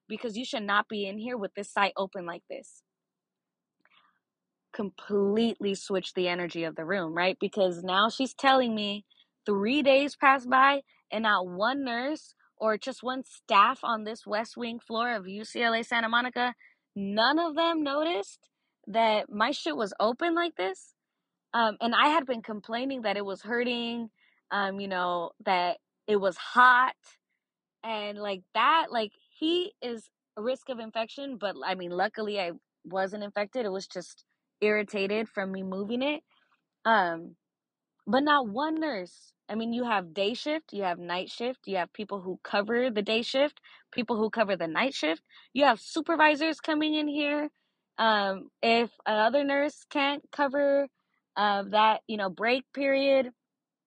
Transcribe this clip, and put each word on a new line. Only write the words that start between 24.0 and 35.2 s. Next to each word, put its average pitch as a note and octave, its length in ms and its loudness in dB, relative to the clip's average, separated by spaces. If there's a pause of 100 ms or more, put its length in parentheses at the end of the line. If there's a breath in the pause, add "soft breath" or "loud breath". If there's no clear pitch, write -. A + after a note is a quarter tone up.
um, G3 280 -2
you G3 80 -6
know, F3+ 440 -2 (140)
that F3+ 320 0 (280)
it G#3 120 2
was F#3+ 180 0
hot B3 600 6 (880)
and, G#3 340 -8
like, G3+ 260 -6 (100)
that, C#4+ 380 4
like, A3 220 -2 (260)
heat E4+ 420 -2
is A#3 280 -10 (260)
a G#3+ 60 -10
risk B3+ 280 -4
of A#3+ 100 -8
infection. A3+ 580 -8
But, F#3+ 180 -4 (100)
I F#3 100 -2
mean, F3 160 -8
luckily G#3 480 -2
I F3 120 -2 (320)
wasn't F#3+ 400 -4
infected. G#3 420 -4
It G3 60 -2
was F#3+ 160 -6
just - 380 -14 (360)
irritated G#3 680 0